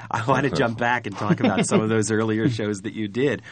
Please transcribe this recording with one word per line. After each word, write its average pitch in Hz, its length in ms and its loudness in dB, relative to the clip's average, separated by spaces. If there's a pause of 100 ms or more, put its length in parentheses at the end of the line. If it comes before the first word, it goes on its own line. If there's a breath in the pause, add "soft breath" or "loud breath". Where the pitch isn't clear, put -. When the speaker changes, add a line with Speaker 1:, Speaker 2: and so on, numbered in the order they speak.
Speaker 1:
I 117 160 -2
want 135 200 2
to 127 60 0
jump 117 260 0
back 120 300 0
and 101 100 -8
talk 104 240 0
about 123 260 2
some 107 140 2
of 110 80 0
those 110 200 2
earlier 110 400 2
Speaker 2:
<laughs> - 0 -
Speaker 1:
shows 107 340 -2
that 107 100 -8
you 107 160 -4
did, 117 320 0 (100 loud breath)